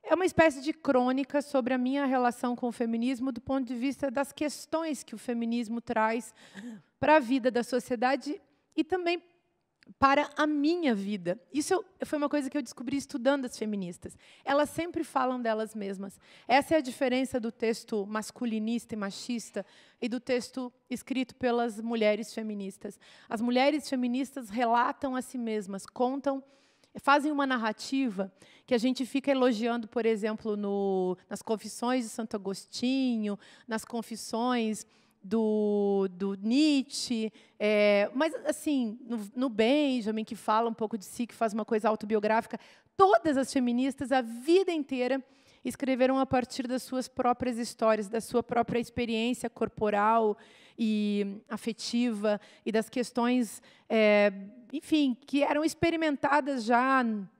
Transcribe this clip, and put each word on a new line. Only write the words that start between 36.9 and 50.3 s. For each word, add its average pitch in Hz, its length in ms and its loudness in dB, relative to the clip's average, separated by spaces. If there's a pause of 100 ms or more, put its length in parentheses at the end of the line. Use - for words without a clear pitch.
é, 208 560 4
mas, 302 200 0 (120)
assim, 262 600 -2
no, 214 300 -6
no 262 120 -2
Benjamin, 226 760 2
que 220 100 -10
fala 226 360 0
um 226 40 -4
pouco 226 220 -4
de 190 80 -8
si, - 220 -6
que - 80 -18
faz 226 180 0
uma 220 120 -4
coisa 220 240 0
autobiográfica, 214 720 0 (380)
todas 339 400 6
as 269 160 0
feministas, 254 600 0
a 262 100 4
vida 294 500 2
inteira, 269 500 -2 (400)
escreveram 262 560 2
a 269 60 4
partir 254 420 -2
das 247 160 -2
suas 254 240 -4
próprias 247 520 0
histórias, 220 500 0
da 226 120 -2
sua 233 220 0
própria 233 360 0
experiência 233 720 -2
corporal 214 880 2 (400)